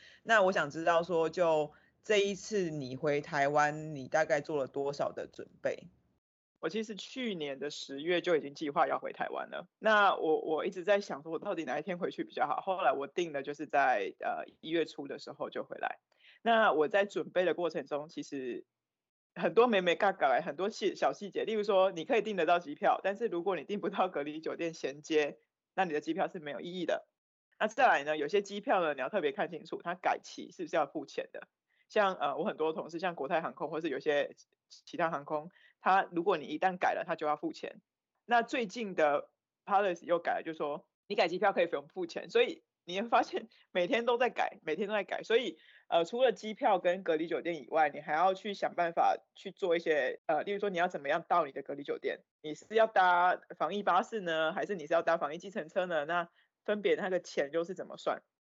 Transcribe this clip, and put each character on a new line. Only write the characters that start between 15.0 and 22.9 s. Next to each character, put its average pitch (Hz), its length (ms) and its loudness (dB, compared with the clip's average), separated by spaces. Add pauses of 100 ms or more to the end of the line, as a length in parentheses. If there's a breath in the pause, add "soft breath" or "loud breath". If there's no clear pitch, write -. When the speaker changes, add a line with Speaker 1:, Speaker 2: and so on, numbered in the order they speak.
Speaker 2:
的 123 120 -10
时 - 120 -14
候 143 200 -10
就 - 120 -8
回 - 140 -14
来。 - 220 -6 (420 soft breath)
那 220 320 4
我 147 140 4
在 202 180 2
准 165 240 -4
备 180 160 0
的 160 80 2
过 170 160 -2
程 156 160 -6
中， 147 240 -6
其 143 140 -10
实 127 420 -8 (680)
很 170 180 -2
多 233 140 8
眉 208 140 4
眉 175 140 4
角 196 180 2
角， 139 280 2
很 143 140 -6
多 180 160 -2
细-， 196 260 -2
小 151 160 2
细 196 160 -10
节。 135 160 -2
例 214 80 2
如 208 80 4
说， 196 300 8
你 165 140 -4
可 - 120 4
以 214 60 6
订 214 120 -2
得 160 120 4
到 175 100 8
机 147 160 -6
票， 165 300 4